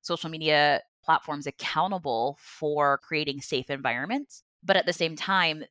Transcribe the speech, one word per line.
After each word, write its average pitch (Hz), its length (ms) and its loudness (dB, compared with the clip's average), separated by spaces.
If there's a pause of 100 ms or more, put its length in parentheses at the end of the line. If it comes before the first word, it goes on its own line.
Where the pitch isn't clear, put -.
social 165 280 -4
media 147 520 4 (240)
platforms 147 400 0
accountable 143 960 -2
for 147 560 0
creating 147 440 -4
safe - 280 -4
environments 139 760 -4 (200)
but 190 140 4
at - 80 2
the 175 80 0
same 160 220 -2
time, 165 540 0